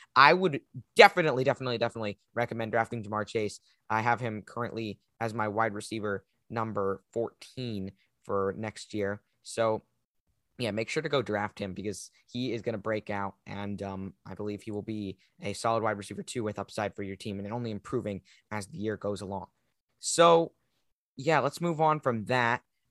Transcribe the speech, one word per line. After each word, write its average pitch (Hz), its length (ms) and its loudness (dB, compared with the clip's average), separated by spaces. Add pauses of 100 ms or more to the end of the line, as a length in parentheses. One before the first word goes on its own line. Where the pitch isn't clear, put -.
(160)
I 143 180 12
would 180 280 0 (340)
definitely, 160 480 8
definitely, 123 360 0
definitely 113 400 -2 (160)
recommend 113 360 -2
drafting 113 320 0
Ja'Marr 104 240 -4
Chase. 107 320 -2 (300)
I 110 120 2
have 117 180 2
him 107 240 -6
currently 113 560 -8 (200)
as 117 140 -4
my 110 140 -2
wide 107 260 0
receiver 101 500 -4 (280)
number 101 500 -2 (100)
fourteen 113 800 -8 (300)
for 98 320 -2
next - 380 -10
year. 104 280 -4 (200)
So, 110 420 0 (760)
yeah, 113 120 -2
make 110 180 -4
sure 156 120 -2
to 156 80 -4
go 139 140 2
draft 104 340 -4
him 98 160 -6
because 98 380 -8 (160)
he 123 240 -4
is 110 100 -4
gonna 113 160 -4
break 107 320 -4
out, 101 260 -4 (120)
and, 101 340 -6
um, 95 320 -8 (140)
I 98 80 -12
believe 104 260 -6
he 110 100 -10
will 104 120 -6
be 104 340 -8 (240)
a 104 120 -6
solid 113 280 0
wide 107 160 0
receiver 101 240 -10
two 117 220 -6
with 104 160 -4
upside 101 340 -4
for 104 100 -8
your 98 120 -8
team, 98 240 -8
and 101 120 -8
only 120 200 -6
improving 101 500 -6 (300)
as 104 160 -6
the 160 100 -16
year 104 200 -4
goes 101 240 -6
along. 95 260 -8 (520)
So, 170 520 6 (640)
yeah, 143 240 2
let's 131 220 0
move 170 180 0
on 156 220 4
from 113 240 0
that. 123 360 2 (300)